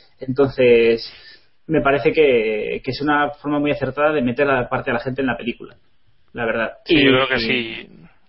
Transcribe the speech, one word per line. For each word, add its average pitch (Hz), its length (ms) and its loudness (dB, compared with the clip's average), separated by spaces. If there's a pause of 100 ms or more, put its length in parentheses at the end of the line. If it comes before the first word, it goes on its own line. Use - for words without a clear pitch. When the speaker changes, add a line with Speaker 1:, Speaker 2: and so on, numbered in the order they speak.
(200)
Speaker 1:
Entonces, 123 920 2 (560)
me 156 140 0
parece 139 300 0
que, 117 720 0
que 131 80 -6
es 120 100 -10
una 147 280 0 (120)
forma 147 180 -4
muy 147 120 0
acertada 139 400 -2
de 151 100 -2
meter 127 280 0
a 127 200 0
parte 127 220 -4
de 120 40 0
la - 80 -6
gente 131 180 -6
en 135 60 -2
la 120 100 -4
película, - 380 -10 (580)
la 120 120 -6
verdad. 113 260 -4 (140)
Speaker 2:
Sí, 170 100 2
Speaker 1:
Y 147 100 4
Speaker 2:
yo 135 60 6
creo 131 180 2
que 127 100 0
sí. 113 500 -6 (400)